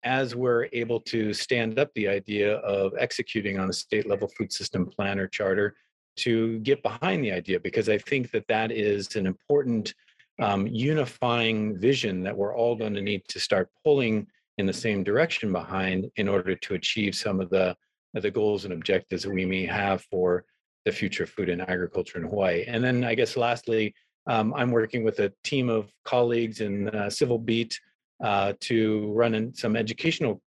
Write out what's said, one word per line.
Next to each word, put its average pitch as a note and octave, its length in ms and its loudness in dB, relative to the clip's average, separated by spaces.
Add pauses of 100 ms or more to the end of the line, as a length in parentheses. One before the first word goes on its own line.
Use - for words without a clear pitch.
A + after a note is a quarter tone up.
as B2+ 300 0
we're B2 380 2
able A#2 280 0
to G#2+ 320 -2
stand A2+ 460 0
up C#3+ 160 2
the G#2 140 0
idea G#2 480 0
of G2 420 0
executing G#2 640 -2
on F#2+ 100 0
a - 20 -2
state G#2+ 340 -2
level G2+ 300 0
food G2+ 160 -4
system - 320 -2
plan G2 360 -4
or F#2+ 80 -2
charter, G2+ 480 0 (400)
to A2+ 420 0
get C3+ 240 2
behind D3 420 0
the G2+ 80 -2
idea, F#2 280 -2
because G2 280 -2
I G#2+ 100 4
think B2+ 340 -2
that G#2 160 -4
that A2 240 0
is G#2 420 0
an G2+ 120 0
important, A#2+ 680 0 (460)
um, G2+ 260 2
unifying A#2 1120 0
vision G#2+ 460 2
that G2 120 -4
we're G2+ 200 -2
all A#2+ 180 2
gonna G#2+ 260 -2
need G2 280 -2
to - 100 -10
start F#2+ 320 0 (140)
pulling A#2 420 4 (320)
in G2 80 0
the F#2+ 60 2
same G2+ 320 -2
direction A2+ 480 0
behind F#2+ 640 -2
in G2+ 120 0
order F#2 280 0
to - 180 -6
achieve G2 400 -2
some G2 260 -2
of F2+ 100 -4
the, F#2 260 2 (380)
the G#2 160 -2
goals G#2 340 0
and F#2 100 -6
objectives F2+ 480 -2
that G2 80 -6
we F#2 160 0
may F#2+ 180 -2
have G2 460 0
for F2+ 340 2 (400)
the G#2+ 80 2
future F#2+ 300 -4
of E2 80 -6
food F#2 180 -4
and F2 140 -2
agriculture F2+ 560 -4
in E2 60 -6
Hawaii. F2+ 420 0
And A#2 160 -2
then B2 220 2
I A#2 100 0
guess A#2 220 0
lastly, A#2 580 0 (320)
um, A2+ 260 2
I'm B2+ 200 0
working A2+ 320 2
with A2 160 2
a G2 120 2 (120)
team C3 260 0
of A2 200 0 (140)
colleagues A#2+ 560 2
in, G2+ 280 -2
uh, G#2 200 -2
Civil A#2+ 300 2
Beat, A2+ 400 0 (440)
uh, G2+ 380 2
to A2 540 2
run A#2 200 4
in A2+ 180 -2
some A2 220 -2
educational A2+ 720 -2